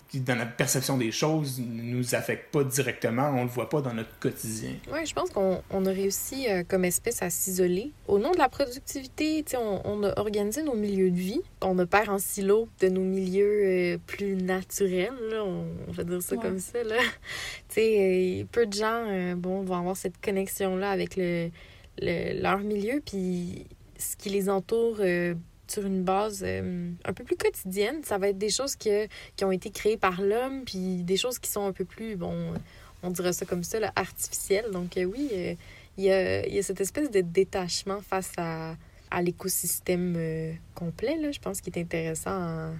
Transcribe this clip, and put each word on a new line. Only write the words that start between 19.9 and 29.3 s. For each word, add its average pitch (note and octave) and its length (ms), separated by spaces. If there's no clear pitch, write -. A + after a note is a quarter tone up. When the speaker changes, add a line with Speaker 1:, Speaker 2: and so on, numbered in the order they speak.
Speaker 2:
cette - 240
connexion-là G3 680
avec F3+ 260
le, F3 320
le, E3+ 400
leur F#3 160
milieu, G#3 440
puis F#3 640
ce - 200
qui - 120
les G3 220
entoure, A3+ 480
euh, F3 360
sur G3+ 180
une F#3+ 160
base, G3 420
euh, F#3 460
un F#3+ 80
peu G#3 100
plus F4 140
quotidienne. A3 680
Ça G#3 160
va G3 100
être G3 100
des G#3 120
choses C4+ 240
que, G#3 320